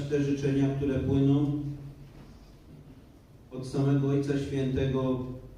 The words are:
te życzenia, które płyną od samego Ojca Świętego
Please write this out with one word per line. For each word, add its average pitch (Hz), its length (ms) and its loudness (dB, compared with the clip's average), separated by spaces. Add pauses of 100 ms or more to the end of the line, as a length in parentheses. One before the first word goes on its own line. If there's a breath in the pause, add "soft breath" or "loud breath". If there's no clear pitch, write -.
(100)
te 143 120 2
życzenia, 139 540 2
które 135 220 0
płyną 139 680 2 (1900)
od 127 80 -8
samego 139 420 2
Ojca 139 300 2
Świętego 131 880 0 (320)